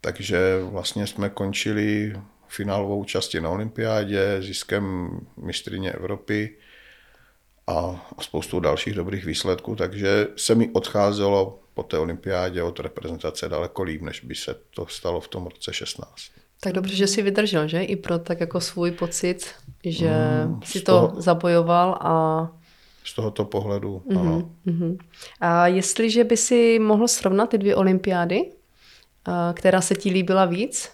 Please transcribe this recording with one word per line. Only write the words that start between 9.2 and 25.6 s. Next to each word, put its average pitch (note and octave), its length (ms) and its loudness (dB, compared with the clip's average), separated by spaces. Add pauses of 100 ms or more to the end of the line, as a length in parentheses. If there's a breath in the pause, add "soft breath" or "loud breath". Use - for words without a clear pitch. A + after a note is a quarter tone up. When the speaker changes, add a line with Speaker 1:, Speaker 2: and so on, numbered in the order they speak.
Speaker 1:
výsledků, F2+ 500 -2
takže G2+ 600 2
se - 200 -2
mi A#2 180 4
odcházelo G2+ 840 2 (140)
po - 100 -6
té - 160 -4
olympiádě F2+ 640 -2
od E2+ 160 -4
reprezentace - 720 -8
daleko E2+ 340 -4
líp, D#2 180 -4
než D2 200 -10
by B1 140 -12
se - 200 -8 (200)
to F2 120 -8
stalo F2 340 -4
v - 60 -20
tom F2+ 200 -10
roce - 260 -12
šestnáct. - 580 -12 (280 soft breath)
Speaker 2:
Tak F#3 140 -4
dobře, F#3+ 220 -2
že G3 120 4
jsi G3 140 0
vydržel, G3 460 2
že? E3 160 -2
I F#3+ 120 -2
pro E3+ 240 -2
tak E3+ 200 -4
jako E3+ 220 -2
svůj E3+ 300 -2
pocit, F3 540 -4 (380)
že E3 260 0 (360)
Speaker 1:
Mm, - 180 -4
Speaker 2:
si - 160 -6
Speaker 1:
z - 40 -8
Speaker 2:
to - 80 4 (160)
Speaker 1:
toho - 140 -2
Speaker 2:
zabojoval F3 800 4
a D#3+ 460 2 (560 soft breath)
Speaker 1:
Z - 120 -14
tohoto G#2+ 300 -2
pohledu, G2+ 640 -4
Speaker 2:
Mhm, F#3+ 120 2
Speaker 1:
ano. E3+ 280 0 (160)
Speaker 2:
mhm. E3+ 320 -2 (440 loud breath)
A F3 260 6